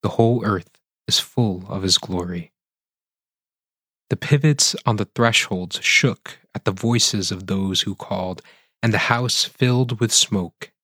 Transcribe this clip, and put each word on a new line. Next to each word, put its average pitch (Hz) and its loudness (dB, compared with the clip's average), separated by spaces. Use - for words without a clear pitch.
The 98 -2
whole 117 2
earth 98 -4
is - 0
full 95 -2
of 95 -6
his 92 2
glory." 87 -6
The - 0
pivots 147 2
on 113 2
the 107 -4
thresholds 104 0
shook - 0
at - -10
the 101 0
voices 107 0
of 92 -8
those 98 0
who 98 -4
called, 92 -8
and 113 2
the 95 0
house 123 0
filled 123 0
with 113 0
smoke. - -2